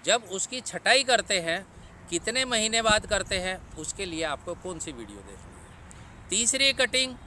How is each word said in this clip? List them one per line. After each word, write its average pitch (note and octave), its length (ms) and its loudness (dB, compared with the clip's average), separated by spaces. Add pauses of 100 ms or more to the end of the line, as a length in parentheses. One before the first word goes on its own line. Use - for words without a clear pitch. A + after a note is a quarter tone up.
जब A3 280 2
उसकी A#3 300 -6
छटाई A#3+ 420 4
करते A3 360 4
हैं E3 260 -2 (440)
कितने A3 340 0
महीने A3+ 380 2
बाद G#3+ 240 4
करते G3 320 0
हैं, F#3 180 -2 (200)
उसके D#3+ 300 -6
लिए D#3+ 180 -4
आपको D#3 320 -4
कौन F#3 220 -10
सी D#3+ 140 -8
video G2+ 260 -12
देखनी G2 160 -16
है, - 960 -18
तीसरी B3+ 420 4
cutting B3+ 420 2 (120)